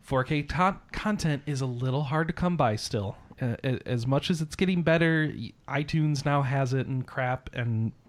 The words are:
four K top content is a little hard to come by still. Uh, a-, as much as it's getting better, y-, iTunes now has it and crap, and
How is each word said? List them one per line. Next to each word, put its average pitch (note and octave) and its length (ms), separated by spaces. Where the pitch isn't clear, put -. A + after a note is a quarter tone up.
four C3 140
K D3 180
top F3+ 500
content E3 540
is C#3 160
a C3+ 60
little B2+ 360
hard D#3 240
to E3+ 60
come F3 240
by A#2 180
still. G#2 400
Uh, A#2+ 220
a-, B2+ 240
as A#2+ 200
much C#3 240
as E3 100
it's D#3 140
getting F#3 260
better, D#3+ 520
y-, - 200
iTunes D3+ 580
now C#3+ 160
has C3+ 320
it C3+ 140
and C3 200
crap, B2+ 460
and A2+ 380